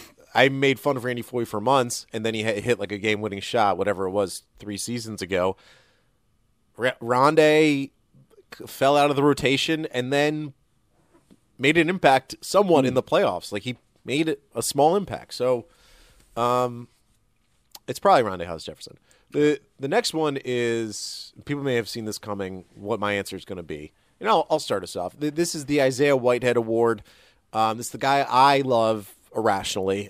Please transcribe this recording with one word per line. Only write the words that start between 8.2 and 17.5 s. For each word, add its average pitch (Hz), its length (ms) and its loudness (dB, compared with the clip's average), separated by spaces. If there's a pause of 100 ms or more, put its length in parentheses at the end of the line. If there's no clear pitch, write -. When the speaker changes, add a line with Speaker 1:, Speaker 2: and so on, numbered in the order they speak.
Speaker 1:
c-, 117 80 -16
fell 139 300 2
out 147 140 4
of 139 60 0
the 139 60 2
rotation 143 640 2
and 123 260 -6
then 147 400 -2 (1080)
made 143 200 2
an 165 100 4
impact 160 520 2
somewhat 180 440 2
in 127 80 0
Speaker 2:
Hmm. 127 40 -4
Speaker 1:
the 123 60 2
playoffs. 151 500 -2
Like, 101 100 -6
he 123 140 -8 (280)
made 147 320 -2 (180)
a 117 80 -4
small 151 340 2
impact. 156 380 -8
So, 123 320 -2 (720)
um, 120 520 0 (1000)